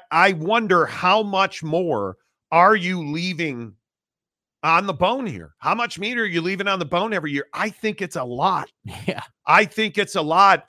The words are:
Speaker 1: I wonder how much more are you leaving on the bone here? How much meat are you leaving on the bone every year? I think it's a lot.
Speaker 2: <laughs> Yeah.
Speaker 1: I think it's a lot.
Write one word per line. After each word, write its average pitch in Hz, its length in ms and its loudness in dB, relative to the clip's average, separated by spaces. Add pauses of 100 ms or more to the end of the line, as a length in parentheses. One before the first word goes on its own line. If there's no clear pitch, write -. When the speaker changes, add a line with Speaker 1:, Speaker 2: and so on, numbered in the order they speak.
(120)
Speaker 1:
I 185 220 6
wonder 185 520 2
how 196 380 2
much 190 400 -2
more 151 540 -2 (340)
are 180 240 6
you 180 280 -4
leaving 151 720 -6 (880)
on 165 240 2
the 196 80 -4
bone 220 320 0
here? 92 320 -12
How 160 160 -2
much 233 240 -4
meat 233 220 -6
are 220 80 -2
you 170 140 -2
leaving 190 260 -4
on 196 100 0
the 170 80 -6
bone 180 260 -2
every 160 200 -4
year? 143 200 -6
I 214 180 -4
think 214 340 -6
it's 170 140 -8
a 135 60 -6
lot. 139 480 -2 (140)
Speaker 2:
<laughs> - 220 -12
Yeah. - 160 -6 (240)
Speaker 1:
I 180 180 6
think 214 320 -4
it's 196 180 -4
a 180 60 0
lot. 170 460 4